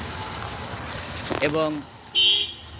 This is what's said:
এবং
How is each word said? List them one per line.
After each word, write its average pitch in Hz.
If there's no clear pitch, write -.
এবং 156